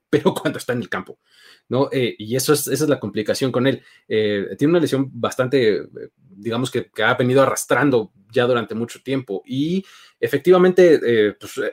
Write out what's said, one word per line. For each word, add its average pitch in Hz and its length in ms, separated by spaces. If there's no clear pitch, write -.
pero - 240
<laughs> - 80
cuando - 160
está - 160
en 123 60
el 101 100
campo, - 280
¿no? 127 200
Eh, 123 280
y 110 180
eso 143 160
es, 143 160
esa 135 160
es 151 60
la 131 100
complicación 110 500
con 123 160
él. 123 160
Eh, 104 520
tiene 147 140
una 175 80
lesión 135 300
bastante, 120 680
eh, 71 100
digamos 113 520
que, - 200
que 110 120
ha 117 120
venido 127 260
arrastrando 127 720
ya 123 140
durante 117 300
mucho 117 280
tiempo. 127 440
Y 156 360
efectivamente, 180 840
eh, 107 380
pues, - 160
eh, 107 160